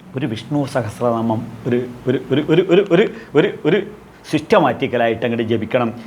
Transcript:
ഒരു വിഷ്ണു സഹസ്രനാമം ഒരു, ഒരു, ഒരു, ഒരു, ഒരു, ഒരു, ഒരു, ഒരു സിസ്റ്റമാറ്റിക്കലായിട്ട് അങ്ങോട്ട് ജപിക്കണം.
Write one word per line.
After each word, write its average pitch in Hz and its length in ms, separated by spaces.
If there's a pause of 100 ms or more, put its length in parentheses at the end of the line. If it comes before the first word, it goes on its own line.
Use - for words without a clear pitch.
(160)
ഒരു 131 100
വിഷ്ണു 139 380
സഹസ്രനാമം 117 840 (200)
ഒരു, 123 160 (240)
ഒരു, 131 140 (100)
ഒരു, 147 200
ഒരു, 185 200
ഒരു, 196 200
ഒരു, 196 180 (260)
ഒരു, 170 180 (120)
ഒരു 175 180 (480)
സിസ്റ്റമാറ്റിക്കലായിട്ട് 120 920
അങ്ങോട്ട് 117 260
ജപിക്കണം. 113 460 (120)